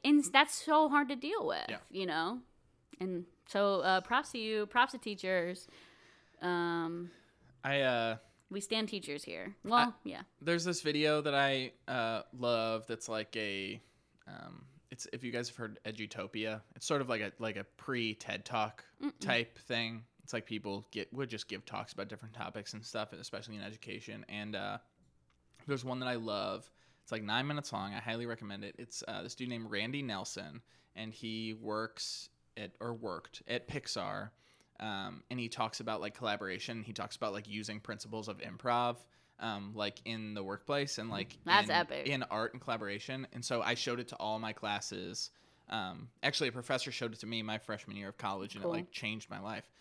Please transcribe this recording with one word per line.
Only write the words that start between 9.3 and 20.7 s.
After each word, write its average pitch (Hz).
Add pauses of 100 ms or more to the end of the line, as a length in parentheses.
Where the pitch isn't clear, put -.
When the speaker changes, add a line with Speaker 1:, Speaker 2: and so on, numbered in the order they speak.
Speaker 1:
Well, 208 (160)
Speaker 2:
I, 226 (100)
Speaker 1:
yeah. - (200)
Speaker 2:
there's 165
this 175
video 151
that 143
I, 135 (160)
uh, 113 (140)
love 113
that's, 113
like, 110
a, 101 (460)
um, - (260)
it's, -
if 123
you 120
guys 120
have -
heard 107
Edutopia, 107 (140)
it's -
sort 143
of 127
like 113
a, 101
like 110
a 101
pre-ted 110
Talk 110 (200)
Speaker 1:
Mm-mm. 285
Speaker 2:
type 120
thing. 117 (200)
It's -
like 113
people 104